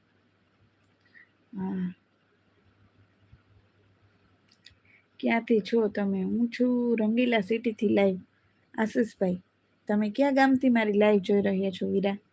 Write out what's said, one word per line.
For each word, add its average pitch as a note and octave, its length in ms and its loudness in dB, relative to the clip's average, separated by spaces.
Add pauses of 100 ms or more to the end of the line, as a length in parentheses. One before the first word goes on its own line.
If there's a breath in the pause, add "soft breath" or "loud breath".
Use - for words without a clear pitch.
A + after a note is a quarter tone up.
(1600 soft breath)
હા. F#3+ 360 -6 (3250 soft breath)
ક્યાંથી A#3 400 0
છો A3 280 -2
તમે? G3 360 -4
હું G#3 240 -2
છું A#3+ 500 -2
રંગીલા A3+ 420 0
સિટીથી A3 500 -2
લાઈવ. G3 300 2 (580)
આશીષભાઈ, G#3+ 640 -2 (460)
તમે G#3 220 0
કયા C#4 220 0
ગામથી C4 380 4
મારી A3 240 2
લાઈવ G#3 260 4
જોઈ G3+ 220 2
રહ્યા G3 280 0
છો F#3+ 180 -6
વીરા? G3 300 -2 (160)